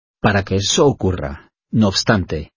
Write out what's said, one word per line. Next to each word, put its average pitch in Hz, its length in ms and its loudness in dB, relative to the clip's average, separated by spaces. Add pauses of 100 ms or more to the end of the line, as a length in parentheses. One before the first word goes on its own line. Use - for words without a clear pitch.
(200)
Para 101 240 0
que 95 120 -2
eso 123 300 2
ocurra, 87 640 -2 (220)
no 110 180 2
obstante, 92 680 -2